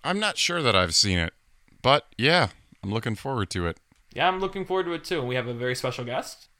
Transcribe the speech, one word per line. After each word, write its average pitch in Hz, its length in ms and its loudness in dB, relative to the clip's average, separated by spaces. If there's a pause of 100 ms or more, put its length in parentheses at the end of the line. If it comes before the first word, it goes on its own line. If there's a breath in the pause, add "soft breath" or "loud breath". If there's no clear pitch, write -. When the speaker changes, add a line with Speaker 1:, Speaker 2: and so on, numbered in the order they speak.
Speaker 1:
I'm 185 160 -2
not 208 180 -2
sure 175 260 0
that 113 120 4
I've 90 200 4
seen 95 240 4
it, 82 140 -2 (500)
but 139 240 4 (100)
yeah, 143 320 4 (340)
I'm 98 80 -4
looking 113 240 -2
forward 123 360 -4
to 87 160 -2
it. 82 120 -4 (340)
Speaker 2:
Yeah, 147 140 2
I'm 185 120 0
looking 190 260 -4
forward 185 200 0
to 175 80 -4
it 165 100 -8
too. 170 160 -2
And 123 80 -4
we 127 80 -2
have 120 120 -2
a 123 60 -6
very 123 220 -2
special 127 280 -4
guest. - 440 -8 (120)